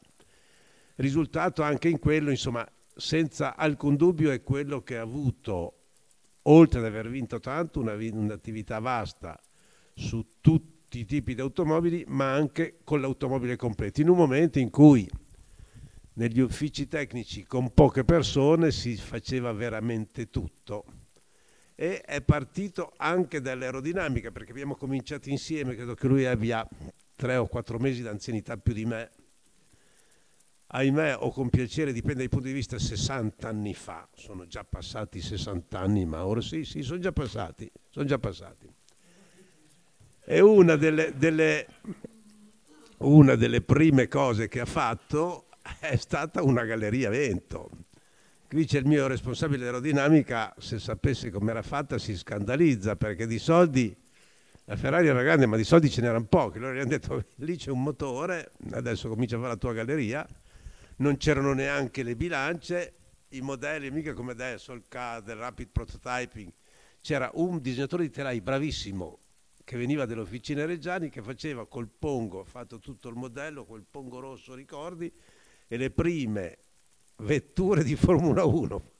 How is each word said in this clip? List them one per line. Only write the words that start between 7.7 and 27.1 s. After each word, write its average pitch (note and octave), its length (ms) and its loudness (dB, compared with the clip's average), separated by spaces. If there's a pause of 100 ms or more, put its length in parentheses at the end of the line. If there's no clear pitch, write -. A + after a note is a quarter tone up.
una A2 160 -2
vi-, A2 180 -6
un'attività A2 640 -6
vasta A2 600 -6 (580)
su - 440 -8
tutti - 600 4
i A2+ 60 -10
tipi C3+ 280 -4
di A#2 80 -6
automobili, E3 680 0
ma C3+ 240 -2
anche D3+ 520 -2
con D3+ 180 -2
l'automobile B2+ 540 -2
completa, A2 440 -4
in D#3 100 6
un F3+ 80 8
momento D3+ 420 4
in A#2+ 100 2
cui C#3 400 10 (1040)
negli A#2 280 0
uffici C#3 480 -2
tecnici A#2+ 560 -8
con B2+ 280 -2
poche C#3 300 8
persone D#3 680 4
si A#2 260 -4
faceva A#2+ 560 -6
veramente A2 760 -6
tutto. - 540 -8 (920)
E F3+ 280 -6
è C#3+ 200 -6
partito D#3 760 -2
anche E3+ 420 0
dall'aerodinamica, C3 920 -4
perché G#2 220 -14
abbiamo C#3 240 -8
cominciato C3+ 540 -8
insieme, C#3 440 -6
credo A#2+ 220 -10
che C3 120 -2
lui C3+ 180 4
abbia A2+ 420 0 (480)